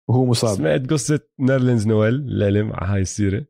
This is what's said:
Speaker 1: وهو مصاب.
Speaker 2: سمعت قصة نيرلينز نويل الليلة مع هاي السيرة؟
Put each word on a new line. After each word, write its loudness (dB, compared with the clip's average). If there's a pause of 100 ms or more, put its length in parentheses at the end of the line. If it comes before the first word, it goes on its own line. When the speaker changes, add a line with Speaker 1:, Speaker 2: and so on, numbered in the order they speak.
(100)
Speaker 1:
وهو 2
مصاب. 0
Speaker 2:
سمعت -2
قصة -2 (200)
نيرلينز 2
نويل 2
الليلة 0
مع -4
هاي 0
السيرة؟ -2